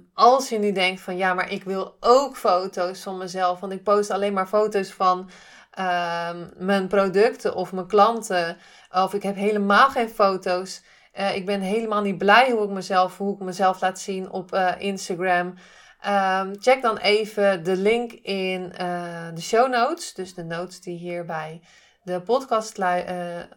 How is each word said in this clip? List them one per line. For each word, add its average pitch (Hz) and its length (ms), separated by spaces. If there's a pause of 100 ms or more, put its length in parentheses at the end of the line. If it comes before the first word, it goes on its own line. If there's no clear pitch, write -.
(140)
als 262 360
je 220 100
nu 208 120
denkt 185 300
van, 185 160
"Ja, 185 160
maar 185 180
ik 196 120
wil 190 360
ook 269 380
foto's 190 640
van 190 160
mezelf, 180 420
want 190 140
ik 190 100
post 208 260
alleen 202 240
maar 185 140
foto's 208 460
van, 185 360 (420)
ehm, 175 760 (100)
mijn 190 300
producten 202 680
of 185 180
mijn 185 140
klanten. 202 680 (340)
Of 190 220
ik 202 100
heb 196 120
helemaal 202 540
geen 240 200
foto's. 190 760 (280)
Eh, 196 240
ik 185 100
ben 196 160
helemaal 208 400
niet 196 160
blij 214 340
hoe 214 120
ik 196 60
mezelf, 185 480
hoe 202 160
ik 196 60
mezelf 185 420
laat 190 180
zien 190 300
op, 185 240
eh, 185 240
Instagram." 185 760 (460)
Ehm, 190 600
check 262 220
dan 220 160
even 202 680
de 185 120
link 226 360
in, 185 600
eh, 175 600
de 165 80
show 233 280
notes. 254 440
Dus 185 200
de 175 100
notes 170 380
die 175 160
hier 175 280
bij 160 360 (420)
de 180 180
podcast 226 560
lu-, 190 80
eh, 180 540
eh, - 180